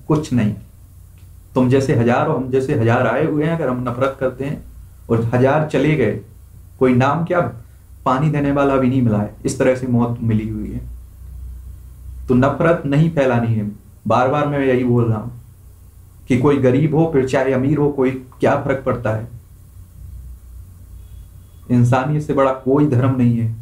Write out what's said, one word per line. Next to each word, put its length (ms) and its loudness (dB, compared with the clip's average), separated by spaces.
कुछ 260 -2
नहीं। 200 2
तुम 140 2
जैसे 260 2
हजार 320 2
और 100 -2
हम 140 -6
जैसे 280 0
हजार 280 2
आए 180 0
हुए 180 0
हैं, 120 0
अगर 140 -2
हम 200 -4
नफरत 300 -4
करते 260 -4
हैं 180 -8
और 140 2
हजार 360 2
चले 260 2
गए, 260 0
कोई 140 4
नाम 320 2
क्या, 160 0
पानी 240 2
देने 220 0
वाला 260 2
भी 120 2
नहीं 120 2
मिला 160 2
है, 180 -2
इस 140 -4
तरह 160 4
से 120 -6
मौत 340 0
मिली 280 0
हुई 220 -8
है। 100 -8
तो 80 2
नफरत 500 2
नहीं 240 2
फैलानी 440 0
है। 280 -4
बार 220 2
बार 180 0
मैं 120 -2
यही 240 2
बोल 220 2
रहा 120 0
हूं 140 -10
कि 100 2
कोई 200 4
गरीब 380 2
हो, 180 2
फिर 140 2
चाहे 260 0
अमीर 240 0
हो, 140 2
कोई 200 0
क्या 160 2
फर्क 300 -2
पड़ता 240 -2
है? 180 -4
इंसानियत 520 2
से 100 -4
बड़ा 200 4
कोई 340 2
धर्म 280 2
नहीं 220 2
है 240 -2